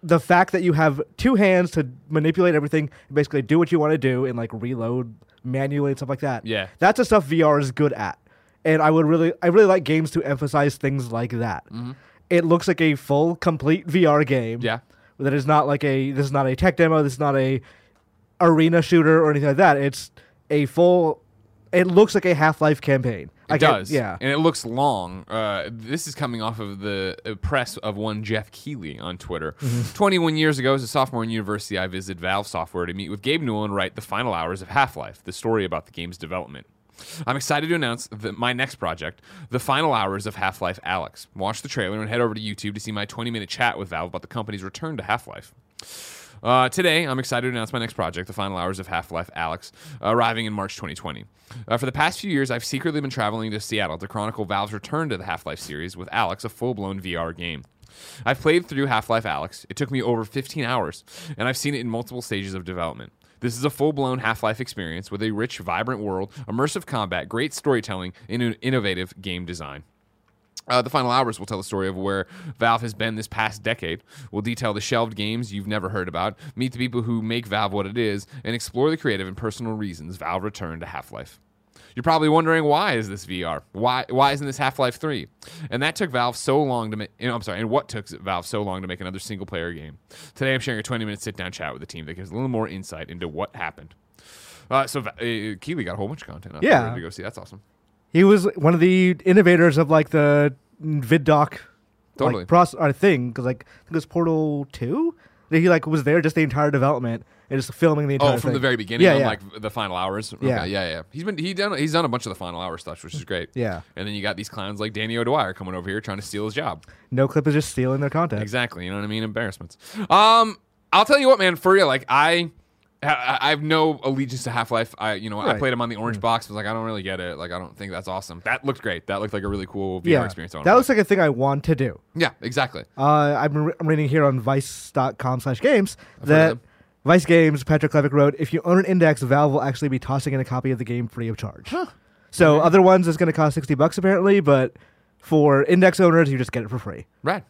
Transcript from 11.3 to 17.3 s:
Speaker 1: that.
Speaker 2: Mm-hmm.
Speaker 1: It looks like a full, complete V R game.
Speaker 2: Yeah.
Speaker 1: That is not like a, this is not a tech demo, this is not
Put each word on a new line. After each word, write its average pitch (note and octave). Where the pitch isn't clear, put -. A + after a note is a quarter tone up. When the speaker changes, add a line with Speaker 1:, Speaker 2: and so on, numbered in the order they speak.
Speaker 1:
that. A2+
Speaker 2:
Mm-hmm. A#2+
Speaker 1:
It E3+
looks E3+
like F3+
a D#3
full, D#3
complete D#3+
V F3
R D3
game. A#2
Speaker 2:
Yeah. A#2
Speaker 1:
That C3+
is C#3
not D3+
like C#3+
a, C3+
this C#3
is C3+
not C#3
a C3
tech F3+
demo, D#3+
this C#3
is B2+
not C#3+